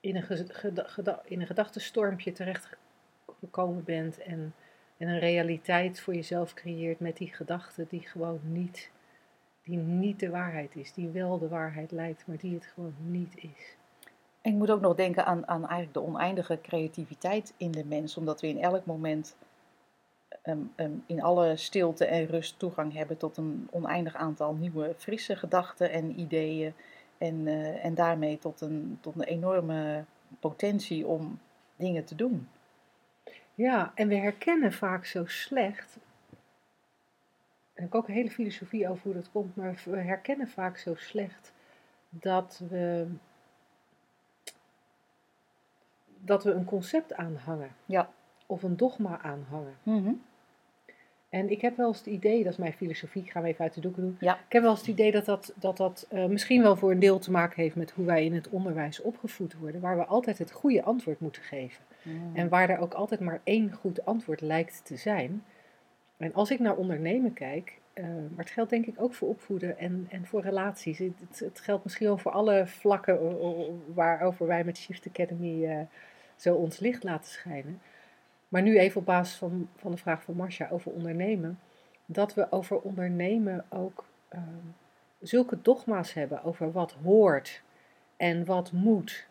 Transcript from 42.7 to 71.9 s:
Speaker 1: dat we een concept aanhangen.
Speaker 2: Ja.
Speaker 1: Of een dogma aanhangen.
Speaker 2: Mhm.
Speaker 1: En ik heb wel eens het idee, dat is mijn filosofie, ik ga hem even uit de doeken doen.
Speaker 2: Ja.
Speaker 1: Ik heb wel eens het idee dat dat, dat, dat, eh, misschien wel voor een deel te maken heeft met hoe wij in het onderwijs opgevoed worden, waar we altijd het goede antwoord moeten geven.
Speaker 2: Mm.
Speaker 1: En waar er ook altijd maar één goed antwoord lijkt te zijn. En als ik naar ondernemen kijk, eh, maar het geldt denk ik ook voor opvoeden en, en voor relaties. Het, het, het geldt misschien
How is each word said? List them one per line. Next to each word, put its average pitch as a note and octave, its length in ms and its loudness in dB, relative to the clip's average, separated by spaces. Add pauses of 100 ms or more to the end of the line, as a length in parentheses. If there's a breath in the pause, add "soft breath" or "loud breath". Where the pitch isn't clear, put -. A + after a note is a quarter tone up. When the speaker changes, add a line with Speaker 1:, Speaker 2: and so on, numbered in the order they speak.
Speaker 1:
dat G3 240 2
we G3+ 60 4
een F3+ 140 2
concept G#3 500 -2
aanhangen. D#3 560 -6 (160)
Speaker 2:
Ja. F#3 240 2 (360)
Speaker 1:
Of F3+ 160 -6
een F3+ 140 0
dogma G#3+ 460 0
aanhangen. C#3+ 600 -8
Speaker 2:
Mhm. G3+ 300 2 (1160 soft breath)
Speaker 1:
En F#3+ 220 -2
ik G#3 100 0
heb A#3+ 160 0
wel B3 120 4
eens A3 100 -2
het - 80 -14
idee, G#3+ 360 4
dat F#3 100 0
is - 60 -8
mijn E3+ 140 -2
filosofie, E3 500 -6
ik F3+ 80 -14
ga F3 100 -4
hem E3+ 80 -2
even E3 160 -2
uit D#3+ 100 -4
de E3 60 -10
doeken F3+ 220 -4
doen. F#3 180 -2
Speaker 2:
Ja. F3+ 140 4
Speaker 1:
Ik - 180 -12
heb A#3 100 8
wel A#3 80 8
eens G#3+ 100 4
het - 80 -6
idee G#3+ 240 6
dat G#3 120 4
dat, G3+ 320 -2
dat, F#3+ 200 -2
dat, F#3 340 -2
eh, F#3+ 160 0
misschien G3+ 360 6
wel G#3 140 10
voor F#3+ 140 6
een F#3 80 6
deel F#3+ 200 10
te F#3+ 120 -4
maken E3+ 320 4
heeft D#3 140 0
met E3 140 -4
hoe F#3 140 -2
wij E3 200 4
in E3 100 2
het D#3+ 140 -4
onderwijs D#3+ 520 -2
opgevoed G#3 540 -6
worden, D#3 260 -8
waar F3+ 160 0
we E3+ 80 2
altijd A3 340 2
het E3+ 140 -6
goede C4 300 4
antwoord G#3+ 380 0
moeten - 220 -8
geven. C3 420 -10 (180)
Speaker 2:
Mm. E3 340 -8
Speaker 1:
En E3+ 120 0
waar F3+ 200 8
er F#3 100 4
ook F3 160 -2
altijd G#3 260 -2
maar E3 240 -2
één G#3 280 4
goed - 320 -4
antwoord G3+ 360 -2
lijkt D#3+ 440 0
te C3+ 120 -10
zijn. F#3+ 480 -2 (720 soft breath)
En D#3+ 180 -6
als G#3 160 2
ik C4+ 80 2
naar G#3+ 180 4
ondernemen F#3 560 2
kijk, C#3+ 460 -8 (140)
eh, F#3 120 -8
maar E3+ 400 -6
het - 60 -14
geldt A3+ 200 0
denk A#3 160 2
ik A3 140 -8
ook B3 140 0
voor - 140 -2
opvoeden F#3 500 -4
en, F3+ 320 -4
en F3+ 160 -10
voor G#3 160 -2
relaties. G3 560 -2
Het, F#3 140 -2 (160)
het, - 120 -18
het G#3 200 -8
geldt G3 240 0
misschien G#3+ 220 -2